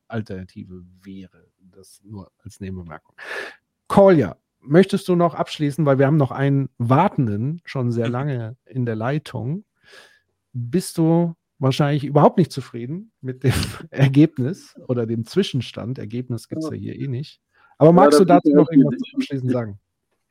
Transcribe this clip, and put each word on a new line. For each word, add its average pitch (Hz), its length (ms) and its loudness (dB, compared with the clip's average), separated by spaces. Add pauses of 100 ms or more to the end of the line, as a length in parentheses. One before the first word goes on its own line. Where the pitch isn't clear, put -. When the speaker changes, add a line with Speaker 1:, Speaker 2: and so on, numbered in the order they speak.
Speaker 1:
Alternative 95 760 -12 (200)
wäre. 95 440 -20 (120)
Das 95 440 -20
nur 101 300 -18 (100)
als - 160 -20
Nebenbemerkung. 90 560 -14 (720)
Kolja, 185 500 4 (240)
möchtest 185 480 2
du 180 60 0
noch 170 200 0
abschließen, 151 500 -4
weil 135 140 2
wir 135 80 4
haben 156 100 2
noch 139 160 2
einen 139 460 -2
Wartenden 131 880 0
schon 120 260 -4
sehr 117 160 -2
Speaker 2:
Mhm. 120 40 -4
Speaker 1:
lange 123 520 -6
in 127 220 -6
der 113 100 -4
Leitung. 135 680 -6 (880)
Bist 123 440 -6
du 165 360 0 (260)
wahrscheinlich 143 440 0
überhaupt 147 340 4
nicht 170 120 2
zufrieden 135 720 -12
mit 127 240 -12
dem 127 80 2
<laughs> - 380 -6
Ergebnis 135 840 0 (140)
oder 120 180 -2
dem 113 180 -6
Zwischenstand. 123 760 -6
Ergebnis 120 480 -10
gibt's 160 200 -10
ja - 60 -10
hier 107 240 -12
eh 131 80 -8
nicht. 135 340 -10 (380)
Aber 156 120 8
Speaker 3:
Ja, - 20 6
Speaker 1:
magst 160 220 8
Speaker 3:
das - 40 8
Speaker 1:
du - 60 8
dazu - 240 6
Speaker 3:
ist 143 80 4
Speaker 1:
noch - 160 4
Speaker 3:
ja 143 60 6
Speaker 1:
irgendwas 131 280 2
Speaker 3:
ich, - 80 -20
Speaker 1:
abschließend 127 360 -6
Speaker 3:
ich - 20 0
Speaker 1:
sagen? 113 260 -6 (520)